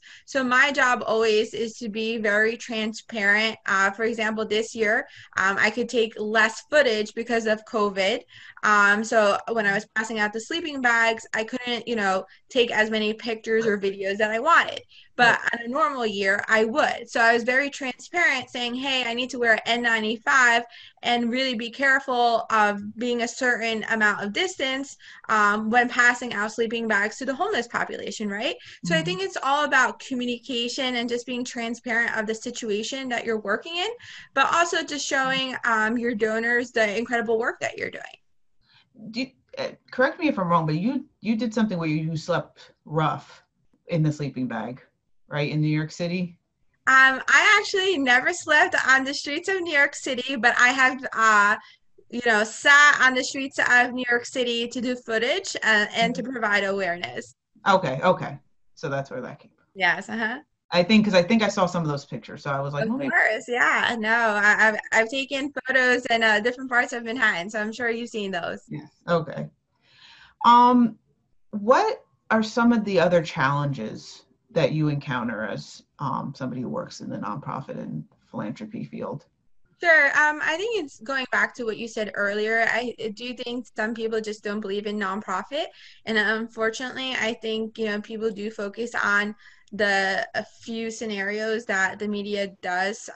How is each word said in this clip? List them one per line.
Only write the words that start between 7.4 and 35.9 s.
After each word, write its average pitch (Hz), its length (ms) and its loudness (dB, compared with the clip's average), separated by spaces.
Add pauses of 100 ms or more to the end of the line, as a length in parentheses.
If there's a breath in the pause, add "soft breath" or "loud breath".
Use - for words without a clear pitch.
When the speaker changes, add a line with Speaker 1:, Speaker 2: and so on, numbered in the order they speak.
Speaker 1:
of 214 180 0
covid. 202 560 0 (420 loud breath)
Um, 208 400 6
so 214 340 4 (140)
when 220 160 0
I 196 60 2
was 214 120 -2 (100)
passing 220 240 -4
out 208 140 0
the 226 80 -6
sleeping 311 400 -6
bags, 226 520 2
I 220 100 -2
couldn't, 240 440 -6
you 240 80 -2
know, 190 300 0 (240 soft breath)
take 240 220 2
as 214 180 2
many 214 240 0
pictures 220 520 -2
or 208 120 2
videos 196 400 -4
that 214 140 0
I 226 80 -2
wanted. 277 420 2 (340 soft breath)
But 233 240 4
Speaker 2:
Right. - 140 -2
Speaker 1:
on 233 120 -6
a - 40 -8
normal 277 360 0
year, 202 420 0
I 220 180 4
would. 233 440 0
So 262 120 -2
I 226 120 6
was 233 100 2
very 262 260 0
transparent, 277 800 -4
saying, 240 260 -6
"Hey, 262 280 -2
I 233 100 -4
need 247 180 -4
to 262 80 -8
wear 233 140 4
an 208 120 0
N 240 160 0
ninety-five 233 840 2 (380 loud breath)
and 240 300 0
really 254 240 0
be 233 160 -6
careful 254 800 2
of 208 460 2
being 240 240 -2
a 240 60 -2
certain 226 600 -2
amount 208 340 0
of 202 100 -4
distance, 277 640 -4 (340 loud breath)
um, 214 400 2
when 247 200 4
passing 247 440 2
out 214 180 -4
sleeping 226 360 -2
bags 208 300 0
to 262 80 -8
the 269 80 -2
homeless 294 340 -2
population," - 600 -6
right? 233 260 -4 (300 loud breath)
So 330 80 -2
I 320 40 4
Speaker 2:
Mm-hmm. 320 80 0
Speaker 1:
think 370 160 -4
it's 381 200 -6
all 285 240 0
about 247 340 2
communication 247 960 -4
and 240 120 -2
just 240 160 -4
being 247 180 -6
transparent 233 760 -4
of 220 100 -4
the 220 80 -4
situation 240 760 -6
that 233 160 -4
you're 220 140 -2
working 226 380 -6
in, 370 120 -2 (440 loud breath)
but 269 200 2
also 339 300 2
just 285 220 -6
showing, 262 580 -2
um, 220 340 0